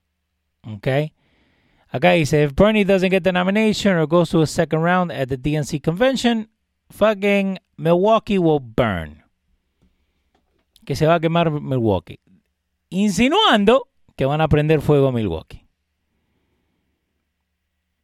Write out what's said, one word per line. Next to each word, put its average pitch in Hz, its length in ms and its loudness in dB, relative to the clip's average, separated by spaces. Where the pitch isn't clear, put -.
Ok. 107 240 -12
Acá 160 240 0
dice, 151 320 2
"If 139 100 -4
Bernie 208 320 4
doesn't 185 240 2
get 185 120 0
the 185 100 0
nomination 196 640 0
or 156 100 0
goes 165 240 0
to 165 100 2
a 151 60 2
second 160 360 -2
round 180 300 0
at 135 160 -6
the 135 80 -6
D 147 200 -4
N 147 80 -4
C 147 140 -8
convention, 226 680 -2
fucking 202 680 0
Milwaukee 190 600 0
will 160 240 2
burn." 92 600 -6
Que 139 100 -6
se 156 100 0
va 165 100 4
a 170 40 -2
quemar 165 300 0
Milwaukee. 123 680 -4
Insinuando 226 1000 2
que 139 100 -4
van 147 160 0
a 156 80 2
prender 151 320 2
fuego 139 280 2
a 131 40 -2
Milwaukee. 95 540 -4